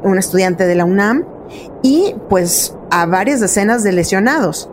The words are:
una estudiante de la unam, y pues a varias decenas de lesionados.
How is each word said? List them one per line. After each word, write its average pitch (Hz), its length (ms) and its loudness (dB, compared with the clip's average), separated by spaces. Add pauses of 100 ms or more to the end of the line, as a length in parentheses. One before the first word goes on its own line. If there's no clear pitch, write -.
una 190 160 2
estudiante 185 460 0
de 175 100 2
la 175 80 2
unam, 202 420 2 (580)
y 302 320 2 (140)
pues 180 460 0 (140)
a 170 160 2
varias 202 340 0
decenas 214 440 0
de 202 100 2
lesionados. 196 800 0